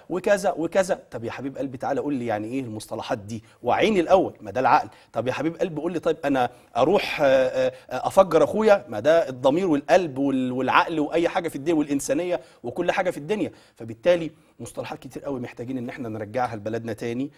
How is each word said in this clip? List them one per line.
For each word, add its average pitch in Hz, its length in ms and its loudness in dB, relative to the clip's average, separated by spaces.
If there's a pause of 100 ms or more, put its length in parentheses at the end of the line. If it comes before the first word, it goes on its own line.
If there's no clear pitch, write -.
وكذا 190 500 0
وكذا. 180 520 0
طب 117 140 -10
يا 113 60 -6
حبيب 131 280 -8
قلبي 131 200 -6
تعالى 127 220 -2
قول 143 140 -2
لي 120 120 -4
يعني 107 220 -2
ايه 131 120 -4
المصطلحات 113 580 -6
دي، 107 260 -10 (180)
وعيني 143 380 2
الاول، 165 400 4
ما 104 100 -12
ده 98 100 -2
العقل. 131 280 4 (240)
طب 117 160 -4
يا 127 40 0
حبيب 165 240 -4
قلبي 165 240 -4
قول 170 120 -4
لي، 165 60 -6
طيب 156 260 0
انا 135 260 2 (260)
اروح، 151 440 2
آه، 147 60 4
آه، 131 460 4 (180)
افجر 151 540 4
اخويا، 202 440 4
ما 110 120 -6
ده 147 280 4
الضمير 135 380 2
والقلب 151 520 2
وال-، 131 340 0
والعقل 135 480 2
واي 165 280 0
حاجه 170 200 -4
في 147 80 -8
الدنيا 147 220 -2
والانسانيه 147 640 -2 (220)
وكل 175 300 -4
حاجه 180 180 -2
في 156 80 -6
الدنيا. 147 340 -4 (240)
فبالتالي 160 540 0 (300)
مصطلحات 123 380 -10
كتير 147 260 -14
قوي 139 160 -6
محتاجين 123 380 -8
ان 120 100 -8
احنا 123 200 -10
نرجعها 110 480 -4
لبلدنا 113 360 -6
تاني، 123 460 -6